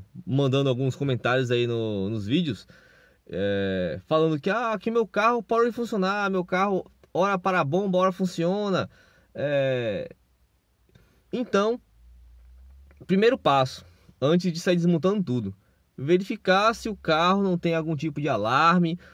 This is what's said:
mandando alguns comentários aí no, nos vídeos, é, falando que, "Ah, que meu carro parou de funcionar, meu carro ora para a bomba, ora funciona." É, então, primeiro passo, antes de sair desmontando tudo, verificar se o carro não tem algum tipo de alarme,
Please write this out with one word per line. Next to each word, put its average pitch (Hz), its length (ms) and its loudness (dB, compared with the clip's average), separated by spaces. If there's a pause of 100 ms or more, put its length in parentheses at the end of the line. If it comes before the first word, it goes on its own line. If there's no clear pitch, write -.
(240)
mandando 135 460 2
alguns 127 260 0
comentários 127 540 0
aí 120 160 2
no, 110 460 -2
nos 107 160 -6
vídeos, 143 400 -2 (600)
é, 95 800 -2
falando 160 340 2
que, 190 120 -2
"Ah, 226 280 -2
que 226 120 -4
meu 226 160 0
carro 226 340 0
parou 233 240 2
de 240 60 0
funcionar, 208 580 -2
meu 185 160 -2
carro 185 400 0 (260)
ora 190 280 0
para 185 200 0
a 160 40 2
bomba, 180 340 0
ora 185 140 4
funciona." 180 760 -2 (460)
É, 131 720 -2 (1300)
então, 226 480 0 (1300)
primeiro 208 280 4
passo, 139 480 0 (380)
antes 175 320 2
de 165 60 -8
sair 180 160 0
desmontando 175 480 0
tudo, 120 320 -4 (420)
verificar 190 800 0
se - 120 -10
o 208 80 -6
carro 175 460 2
não 185 160 0
tem 170 160 0
algum 160 220 -2
tipo 147 260 -6
de 147 80 -2
alarme, 160 720 2 (140)